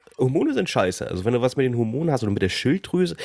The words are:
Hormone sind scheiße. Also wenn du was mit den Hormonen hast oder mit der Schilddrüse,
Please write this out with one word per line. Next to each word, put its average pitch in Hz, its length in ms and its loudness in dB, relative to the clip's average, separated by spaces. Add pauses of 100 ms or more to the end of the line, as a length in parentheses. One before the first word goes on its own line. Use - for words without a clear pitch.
(160)
Hormone 175 380 2
sind 196 160 0
scheiße. 95 360 0
Also 90 200 -4
wenn 123 80 4
du 120 80 0
was 127 140 0
mit 135 100 2
den 123 100 -2
Hormonen 120 340 0
hast 117 120 0
oder 104 100 0
mit 101 80 -2
der 95 80 4
Schilddrüse, 180 680 0 (100)